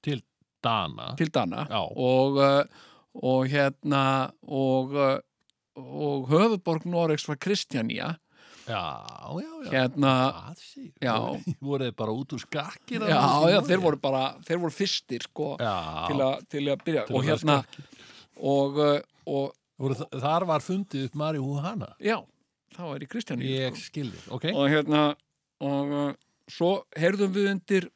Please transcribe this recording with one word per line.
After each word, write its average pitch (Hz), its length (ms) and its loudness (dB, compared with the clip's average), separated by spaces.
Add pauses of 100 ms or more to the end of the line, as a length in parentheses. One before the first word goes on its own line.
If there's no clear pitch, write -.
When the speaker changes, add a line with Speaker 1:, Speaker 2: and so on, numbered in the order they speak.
Speaker 1:
Til 143 180 -4 (420)
Dana. 87 540 -2
Speaker 2:
Til 160 120 0
Dana. 117 400 0
Speaker 1:
Já. 110 100 -2 (180)
Speaker 2:
Og, 135 400 4
eh, 139 260 6 (520)
og 131 320 0
hérna, 139 840 2 (120)
og, 135 520 0
eh, 139 240 2 (580)
og 139 520 -4
höfuðborg 180 560 2
Noregs 170 420 0
var 151 100 -4
Kristjanía. 147 800 -4 (480)
Speaker 1:
Já, 107 160 -4 (500)
já, 294 260 -10
já. 277 140 -10
Speaker 2:
Hérna, 131 420 2 (160)
Speaker 1:
Það - 280 -12
sé, - 260 -20 (120)
Speaker 2:
já. 120 200 0
Speaker 1:
voru, - 380 -4
<laughs> 139 140 -8
voru 139 160 -2
þeir 120 120 -6
bara 110 160 -4
út 135 220 -6
úr 120 60 -8
skakkir 170 600 -8
Speaker 2:
Já, 214 60 -4
Speaker 1:
þarna - 40 0
í 156 60 4
Speaker 2:
já, 143 260 4
Speaker 1:
Noregi? 175 260 6
Speaker 2:
þeir 180 140 4
voru 151 160 2
bara, 135 240 0 (180)
þeir 170 200 -4
voru 170 120 -2
fyrstir, - 520 -4
sko, 151 320 -6
Speaker 1:
Já. 107 200 0 (300)
Speaker 2:
til 139 140 0
að, 135 300 0
til 143 140 -4
að 143 200 -2
byrja. 151 220 0
Speaker 1:
Til - 100 -4
Speaker 2:
Og 131 60 4
Speaker 1:
að 135 40 0
vera 156 120 2
Speaker 2:
hérna, 147 200 4
Speaker 1:
skakkir. - 480 -8 (360)
Speaker 2:
og, 139 360 2
uh, 147 220 4 (260)
og 139 260 -2 (200)
Speaker 1:
Voru 135 240 -2
þa-, 139 120 -8 (120)
þar 160 260 2
var 156 160 2
fundið 185 460 -4
upp - 80 -10
marihuana? 151 720 -4 (100)
Speaker 2:
Já, 214 220 0 (520)
það 175 160 -12
var 143 120 -8
í - 80 -12
Kristjaníu, 131 400 -6
Speaker 1:
Ég 131 260 -2
Speaker 2:
sko. - 80 -12
Speaker 1:
skil 135 300 -8
þig, - 180 -16
ok. 127 200 -8
Speaker 2:
Og 143 200 2
hérna, 151 320 4 (600)
og, 139 300 -2
uh, 143 220 -2 (360)
svo 170 200 2 (220)
heyrðum 190 420 2
við 196 160 2
undir 101 460 0